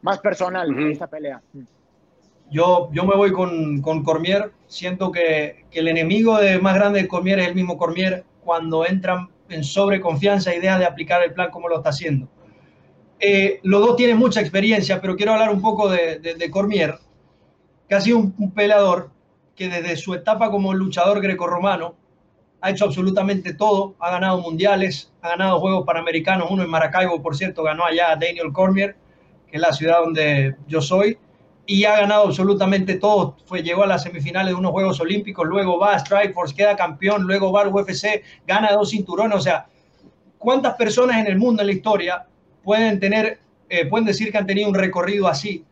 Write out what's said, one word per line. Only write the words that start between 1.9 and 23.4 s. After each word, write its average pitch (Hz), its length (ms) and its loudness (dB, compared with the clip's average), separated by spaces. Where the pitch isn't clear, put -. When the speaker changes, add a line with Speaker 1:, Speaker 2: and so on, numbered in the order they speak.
Speaker 3:
Yo, 170 420 2
yo 170 120 -2
me 196 100 4
voy 196 160 4
con, 165 520 -2
con 156 200 -2
Cormier. 170 480 0
Siento 180 460 -6
que, 156 580 -2
que - 80 -8
el 160 80 0
enemigo 196 520 2
de, 196 200 4
más 190 160 2
grande 202 280 2
de 185 40 -2
Cormier 185 320 0
es 180 80 0
el 180 80 -4
mismo 180 240 -2
Cormier 180 460 -2
cuando 165 400 -2
entran 185 440 -2
en 165 160 -8
sobreconfianza 190 920 0
y 170 60 -4
deja 190 180 2
de 180 80 2
aplicar 175 360 0
el 170 120 0
plan 180 160 -4
como 170 180 -10
lo 165 80 0
está 151 140 -2
haciendo. 143 360 -4
Eh, 196 420 2
los 196 240 4
dos 240 100 4
tienen 240 200 4
mucha 226 240 4
experiencia, 196 600 0
pero 185 140 -4
quiero 208 200 0
hablar 220 160 2
un 196 100 0
poco 208 300 0
de, 165 280 0
de, 165 160 -8
de 165 160 -6
Cormier, 190 440 0
que - 80 -2
ha 202 60 4
sido 226 160 4
un, 202 220 2
un 196 140 -2
peleador 202 580 4
que 185 140 -8
desde 175 280 -6
su 185 180 -8
etapa 208 360 -2
como 196 220 -2
luchador 190 480 0
grecorromano 175 720 -2
ha 185 80 -2
hecho 196 160 0
absolutamente 190 680 -2